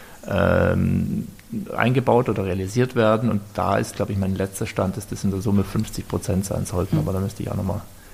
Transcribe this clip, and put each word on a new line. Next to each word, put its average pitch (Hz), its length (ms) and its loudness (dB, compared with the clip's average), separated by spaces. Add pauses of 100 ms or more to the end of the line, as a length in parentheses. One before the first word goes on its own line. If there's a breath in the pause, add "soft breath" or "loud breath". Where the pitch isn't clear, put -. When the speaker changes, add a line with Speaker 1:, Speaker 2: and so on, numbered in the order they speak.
(280 loud breath)
Speaker 1:
ähm, 92 1000 2 (500)
eingebaut 123 500 4
oder 107 160 0
realisiert 95 520 0
werden. 113 340 4
Und 104 120 0 (120)
da 95 240 2
ist, 113 180 -2
glaube 104 160 -2
ich, 101 60 -2
mein 95 180 0
letzter 98 300 -4
Stand, 95 320 -2
dass 95 100 -8
das - 160 -6
in 101 60 2
der 95 100 0
Summe 98 240 2
fünfzig - 440 -4
Prozent 92 360 0
sein 92 220 -2
sollten. 92 300 0
Speaker 2:
Mhm. 151 80 2
Speaker 1:
Aber 95 100 -2
da 95 60 -2
müsste 98 240 -4
ich - 80 -6
auch - 40 -2
nochmal 95 260 -2 (320 loud breath)